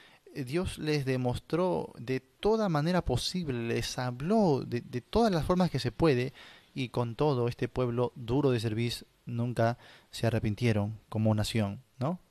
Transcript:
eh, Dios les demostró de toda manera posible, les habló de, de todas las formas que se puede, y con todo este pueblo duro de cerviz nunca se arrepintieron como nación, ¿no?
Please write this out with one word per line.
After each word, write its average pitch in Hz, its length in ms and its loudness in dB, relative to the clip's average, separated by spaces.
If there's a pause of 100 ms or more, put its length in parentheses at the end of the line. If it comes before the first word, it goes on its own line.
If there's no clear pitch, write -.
(340)
eh, 143 100 -8
Dios 170 340 -4
les 151 260 0
demostró 135 960 -2
de 127 220 -4
toda 214 480 0
manera 165 360 2
posible, 127 640 -2
les 117 300 -2
habló 143 640 2
de, 117 180 -4
de - 180 -8
todas 220 320 2
las 156 120 0
formas 180 260 2
que 135 80 -2
se 117 140 -2
puede, 135 400 2 (420)
y 127 160 -4
con 120 260 -2
todo 127 320 2
este 120 200 -4
pueblo 123 460 0
duro 131 360 2
de 123 100 2
cerviz 113 460 -2 (180)
nunca 120 540 0 (320)
se - 160 -2
arrepintieron 107 840 0
como 110 260 2
nación, 104 480 -2 (160)
¿no? 156 220 -4 (100)